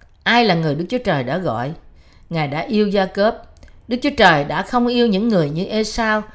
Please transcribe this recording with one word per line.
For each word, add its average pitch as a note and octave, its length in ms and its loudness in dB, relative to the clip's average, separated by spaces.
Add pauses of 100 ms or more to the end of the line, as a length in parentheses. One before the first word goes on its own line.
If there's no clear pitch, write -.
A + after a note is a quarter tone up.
(240)
ai A#3 220 4
là F#3 100 2
người D#3+ 200 0
Đức E3 140 -4
Chúa B3 80 -2
Trời F3+ 260 -2
đã C3 140 -4
gọi? C3+ 340 -4 (580)
Ngài D#3 180 -2
đã C#3 120 -6
yêu G#3+ 280 0
Gia-cớp. G3+ 560 0 (440)
Đức B3 160 -2
Chúa D4 140 0
Trời E3 260 6
đã D3 180 -4
không A#3+ 260 0
yêu A#3+ 200 2
những G#3 200 0
người F3 220 2
như D#3+ 160 -4
Esau, G#3+ 560 -2 (140)